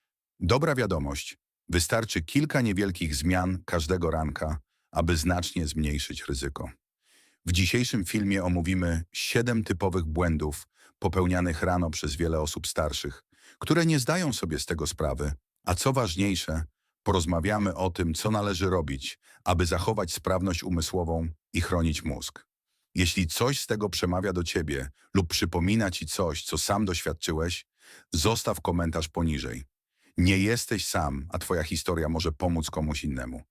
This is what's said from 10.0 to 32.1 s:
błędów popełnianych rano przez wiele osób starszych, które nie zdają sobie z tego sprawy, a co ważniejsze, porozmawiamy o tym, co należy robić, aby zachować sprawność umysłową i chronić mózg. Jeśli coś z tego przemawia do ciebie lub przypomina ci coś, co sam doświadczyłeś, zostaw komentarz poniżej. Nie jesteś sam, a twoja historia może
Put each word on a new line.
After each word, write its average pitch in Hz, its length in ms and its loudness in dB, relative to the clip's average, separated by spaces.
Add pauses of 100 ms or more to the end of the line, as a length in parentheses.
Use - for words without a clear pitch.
błędów 78 640 0 (320)
popełnianych 90 640 2
rano 90 280 2
przez 73 260 -4
wiele 80 240 0
osób - 260 -4
starszych, - 580 -4 (340)
które 165 280 4
nie 160 120 4
zdają 151 340 2
sobie 80 260 -4
z - 80 -6
tego 78 200 -2
sprawy, 71 460 -2 (340)
a 101 80 2
co 135 180 2
ważniejsze, 92 720 0 (380)
porozmawiamy 92 720 2
o 92 160 0
tym, 85 240 0
co 107 160 -2
należy 101 400 0
robić, 71 480 -2 (260)
aby 90 220 4
zachować 92 460 0
sprawność 92 520 0
umysłową 82 640 -2 (240)
i - 80 0
chronić 82 440 0
mózg. - 420 -8 (480)
Jeśli 90 320 2
coś 127 340 0
z - 60 -6
tego 104 220 0
przemawia 92 440 0
do 87 120 0
ciebie 71 460 -2 (240)
lub 92 140 2
przypomina 95 640 2
ci 82 160 -6
coś, 80 380 -2
co - 140 -2
sam 101 260 2
doświadczyłeś, 85 840 -2 (460)
zostaw 104 480 0
komentarz 85 480 0
poniżej. 69 560 -2 (520)
Nie 95 220 6
jesteś 104 480 0
sam, 73 420 -2
a - 100 -6
twoja 82 240 -2
historia 80 460 -2
może 80 240 0